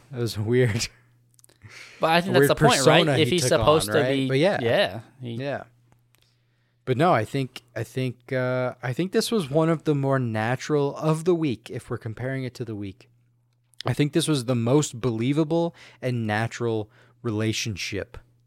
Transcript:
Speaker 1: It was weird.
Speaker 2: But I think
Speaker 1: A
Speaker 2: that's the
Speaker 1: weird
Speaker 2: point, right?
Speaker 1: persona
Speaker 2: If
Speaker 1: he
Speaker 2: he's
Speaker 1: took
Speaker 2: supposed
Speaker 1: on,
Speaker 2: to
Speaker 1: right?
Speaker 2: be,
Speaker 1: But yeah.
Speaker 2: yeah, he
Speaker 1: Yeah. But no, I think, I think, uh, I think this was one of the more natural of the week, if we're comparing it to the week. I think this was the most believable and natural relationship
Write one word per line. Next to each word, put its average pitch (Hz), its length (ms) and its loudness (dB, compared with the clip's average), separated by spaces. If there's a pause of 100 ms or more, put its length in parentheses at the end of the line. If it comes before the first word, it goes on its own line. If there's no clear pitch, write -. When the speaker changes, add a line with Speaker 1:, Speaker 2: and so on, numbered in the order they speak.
(140)
Speaker 1:
It 123 40 -10
was 117 200 -4
weird. 113 500 2 (1120)
Speaker 2:
But 160 120 0
I 170 100 4
think 180 160 0
Speaker 1:
A 139 40 8
Speaker 2:
that's 147 180 6
the 151 60 2
Speaker 1:
weird - 100 8
Speaker 2:
point, 135 120 2
right? 160 200 6
Speaker 1:
persona 139 120 2
Speaker 2:
If 147 100 4
Speaker 1:
he 151 80 2
Speaker 2:
he's 165 60 0
Speaker 1:
took 127 80 2
Speaker 2:
supposed 151 400 4
Speaker 1:
on, 208 60 2
Speaker 2:
to 147 60 4
Speaker 1:
right? 127 100 0
Speaker 2:
be, 135 160 0
Speaker 1:
But 135 100 2
yeah. 180 220 2
Speaker 2:
yeah, 120 400 0 (200)
he 120 140 -10
Speaker 1:
Yeah. 127 280 -8 (1200)
But 127 120 0
no, 170 160 4
I 113 120 4
think, - 380 -6 (140)
I 110 80 -6
think, - 480 -8
uh, 127 500 -2
I 127 100 -4
think 180 200 -4
this 220 180 -2
was 190 180 -2
one 160 200 2
of 165 160 -2
the 151 100 2
more 139 240 0
natural 127 800 -2
of 156 280 -2
the 180 100 4
week, 151 360 -4
if 123 180 -12
we're 120 100 -6
comparing 127 440 -8
it 123 120 -10
to 127 100 -8
the 110 100 -8
week. 101 340 -12 (800)
I 123 60 0
think 143 200 0
this 165 140 0
was 139 200 0
the 127 100 0
most 123 440 2
believable 147 760 0 (240)
and 123 260 -2
natural 110 640 -2 (320)
relationship 107 960 -4 (280)